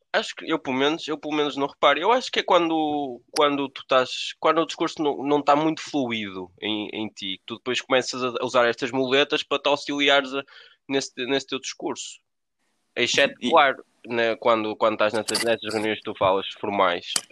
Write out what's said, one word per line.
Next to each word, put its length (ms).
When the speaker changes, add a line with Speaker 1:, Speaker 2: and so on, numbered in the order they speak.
Speaker 1:
acho 240
que 140
eu 80
pelo 180
menos, 320
eu 100
pelo 160
menos 220
não 100
reparo. 320
Eu 140
acho 180
que 100
é 20
quando, 760
quando 400
tu 100
estás, 580
quando 220
o 60
discurso 360
não, 220
não 180
tá 140
muito 240
fluido 720
em, 320
em 160
ti, 300
que 80
tu 100
depois 240
começas 420
a 220
usar 240
estas 240
muletas 500
para 180
te 80
auxiliares 640
a, 80
nesse, 240
nesse 200
teu 120
discurso. 600
Exceto, 460
Speaker 2:
E 100
Speaker 1:
claro, 320
né, 300
quando, 400
quando 180
estás 200
nessas, 300
nessas 280
reuniões 260
que 60
tu 140
falas 280
formais, 520